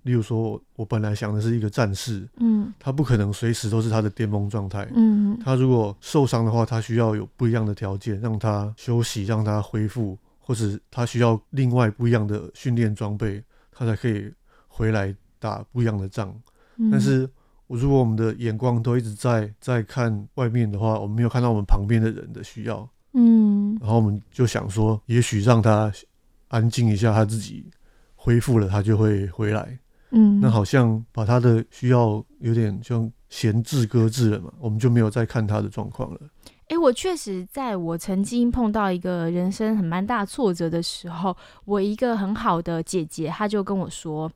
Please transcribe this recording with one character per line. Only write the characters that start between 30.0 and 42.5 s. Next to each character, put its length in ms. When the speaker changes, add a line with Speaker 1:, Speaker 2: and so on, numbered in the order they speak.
Speaker 2:
嗯。 300
Speaker 1:
那 80
好 160
像 460
把 120
他 160
的 300
需 200
要 340
有 140
点 300
像 260
闲 340
置 220
搁 240
置 220
了 80
嘛， 200
我 80
们 120
就 100
没 100
有 100
再 160
看 200
他 160
的 80
状 200
况 260
了。 40
Speaker 2:
诶， 80
我 140
确 240
实 360
在 240
我 220
曾 260
经 280
碰 200
到 200
一 60
个 340
人 200
生 240
很 80
蛮 220
大 200
挫 280
折 160
的 120
时 280
候， 260
我 160
一 140
个 200
很 180
好 280